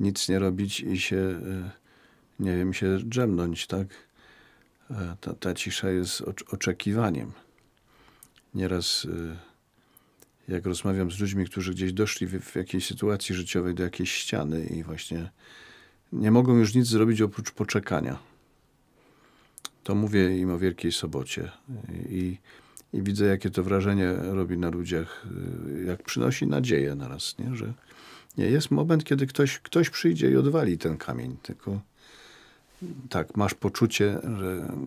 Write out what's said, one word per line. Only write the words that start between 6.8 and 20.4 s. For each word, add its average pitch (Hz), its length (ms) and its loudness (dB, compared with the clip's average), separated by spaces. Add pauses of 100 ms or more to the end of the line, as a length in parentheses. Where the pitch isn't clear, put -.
Nieraz, 92 520 0 (1400)
e, 95 40 -4
jak 90 140 -2
rozmawiam 92 440 0
z 95 100 -8
ludźmi, 98 240 0
którzy 92 260 -4
gdzieś 92 220 -2
doszli 101 340 -2
w, 92 140 -6
w - 160 -10
jakiejś 92 300 -2
sytuacji 98 480 -2
życiowej 90 400 -2
do 87 80 -2
jakiejś 90 300 -2
ściany 80 540 -2
i 82 160 -4
właśnie 82 480 -8 (800)
nie 107 180 2
mogą 123 260 8
już 110 180 6
nic 123 120 6
zrobić 113 360 4
oprócz 107 280 -2
poczekania, 92 800 -2 (1500)
to 101 100 -2
mówię 101 440 4
im 92 120 2